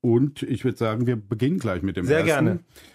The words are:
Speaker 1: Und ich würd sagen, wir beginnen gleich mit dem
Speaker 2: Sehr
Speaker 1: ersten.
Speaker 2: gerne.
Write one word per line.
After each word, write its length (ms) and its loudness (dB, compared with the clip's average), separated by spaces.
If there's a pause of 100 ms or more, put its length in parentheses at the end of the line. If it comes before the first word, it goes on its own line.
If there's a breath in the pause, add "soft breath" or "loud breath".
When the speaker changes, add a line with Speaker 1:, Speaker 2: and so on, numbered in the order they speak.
Speaker 1:
Und 420 2
ich 220 -6
würd 140 -2
sagen, 280 0
wir 100 2
beginnen 420 -2
gleich 240 -2
mit 140 -4
dem 100 -2
Speaker 2:
Sehr 120 4
Speaker 1:
ersten. 280 2
Speaker 2:
gerne. 120 2 (360 soft breath)